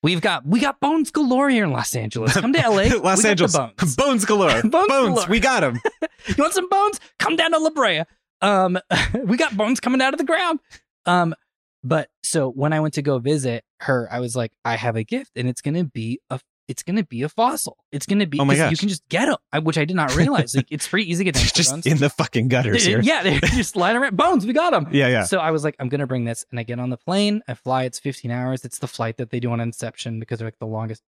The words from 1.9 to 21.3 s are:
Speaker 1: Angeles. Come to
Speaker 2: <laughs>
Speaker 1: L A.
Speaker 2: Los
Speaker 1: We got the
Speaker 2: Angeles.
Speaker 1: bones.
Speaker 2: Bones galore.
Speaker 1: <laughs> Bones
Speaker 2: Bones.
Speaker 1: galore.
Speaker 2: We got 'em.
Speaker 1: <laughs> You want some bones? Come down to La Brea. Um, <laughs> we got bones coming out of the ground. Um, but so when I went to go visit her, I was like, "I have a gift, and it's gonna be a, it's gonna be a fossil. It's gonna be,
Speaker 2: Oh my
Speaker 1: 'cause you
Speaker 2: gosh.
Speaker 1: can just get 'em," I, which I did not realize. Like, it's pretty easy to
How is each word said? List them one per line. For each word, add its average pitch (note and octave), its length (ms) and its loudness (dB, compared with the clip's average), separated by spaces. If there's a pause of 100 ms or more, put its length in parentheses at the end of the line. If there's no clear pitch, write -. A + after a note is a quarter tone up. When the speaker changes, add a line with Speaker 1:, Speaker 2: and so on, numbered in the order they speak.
Speaker 1:
Angeles. A2+ 400 -2
Come A3 180 0
to E4+ 60 2
Speaker 2:
<laughs> D#4+ 60 -2
Speaker 1:
L A3 160 2
A. G#3 80 2
Speaker 2:
Los - 40 2
Speaker 1:
We A#3 80 0
got F#3 220 2
the A3 60 2
Speaker 2:
Angeles. F3 280 2
Speaker 1:
bones. C3 400 -2
Speaker 2:
Bones C4 280 2
galore. E3+ 380 2
Speaker 1:
<laughs> - 0 -
Bones A3 80 2 (180)
Speaker 2:
Bones. - 0 -
Speaker 1:
galore. B3 400 2
Speaker 2:
We G#3+ 120 2
got A#3+ 240 2
'em. B2 200 -2
Speaker 1:
<laughs> - 60 0 (380)
You F#3+ 100 -2
want D#4 160 2
some F#4 140 -2
bones? G4+ 320 2 (180)
Come - 160 0
down E4 160 0
to D#4+ 80 2
La D#4+ 120 2
Brea. A3 320 0 (400)
Um, F#3+ 360 2 (240)
<laughs> B3+ 220 -2
we G#3+ 120 2
got C4+ 200 0
bones G#3+ 240 0
coming B3+ 200 0
out C4+ 140 2
of D4+ 40 -8
the E4 60 -2
ground. E4 360 0 (440)
Um, F3 300 2 (480)
but D3 280 -2 (120)
so C#3 260 0
when C#3 240 -2
I D#3 60 0
went D#3 160 0
to D3+ 80 -4
go C#3 160 0
visit B2+ 460 -2 (160)
her, B2 280 0
I A#2+ 120 -6
was B2 160 -4
like, A#2 160 -2 (120)
"I A#2 120 -2
have A2+ 180 -2
a A2+ 80 -2
gift, B3+ 320 -6
and B2 140 -2
it's B2 120 -4
gonna D#3+ 220 -2
be A#2+ 380 -6 (100)
a, B2+ 80 -6 (300)
it's - 160 -10
gonna G3+ 180 -2
be B2 200 -6
a D3+ 60 -4
fossil. B3+ 480 -2 (140)
It's C#3+ 160 -6
gonna G3+ 220 2
be, C#3+ 100 -4
Speaker 2:
Oh C#3+ 60 4
my C#3 100 6
Speaker 1:
'cause C#3+ 60 2
you D#3 100 4
Speaker 2:
gosh. D#3+ 80 0
Speaker 1:
can G3+ 100 0
just F#3+ 200 -6
get G3+ 200 0
'em," C#4+ 60 0 (180)
I, D3 60 0
which D#3 200 0
I D#3 60 2
did F3 120 -4
not C#3+ 180 0
realize. E3+ 400 2
Like, C3 160 0
it's D3+ 160 -6
pretty G3 240 -2
easy E3+ 140 0
to F3+ 80 0